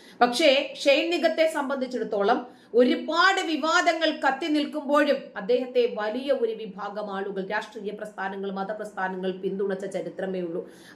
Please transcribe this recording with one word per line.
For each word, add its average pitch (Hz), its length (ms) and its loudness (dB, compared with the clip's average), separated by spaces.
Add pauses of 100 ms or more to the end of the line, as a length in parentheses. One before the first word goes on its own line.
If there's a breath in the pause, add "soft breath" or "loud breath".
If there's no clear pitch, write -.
(200 loud breath)
പക്ഷേ 269 540 4 (100)
ഷെയ്ൻ 302 260 4
നിഗത്തെ 320 440 2
സംബന്ധിച്ചിടത്തോളം 247 920 0 (280 loud breath)
ഒരുപാട് 320 720 4
വിവാദങ്ങൾ 320 840 2
കത്തി 269 180 -2
നിൽക്കുമ്പോഴും 294 720 2 (200)
അദ്ദേഹത്തെ 240 640 0
വലിയ 247 340 -2
ഒരു 226 200 0
വിഭാഗം 202 600 -8
ആളുകൾ 190 320 -6
രാഷ്ട്രീയ 208 440 -6
പ്രസ്ഥാനങ്ങൾ 196 600 -8
മതപ്രസ്ഥാനങ്ങൾ 190 840 -6
പിന്തുണച്ച 190 540 -4
ചരിത്രമേ 185 540 -6
ഉള്ളൂ. 175 280 -6 (280 loud breath)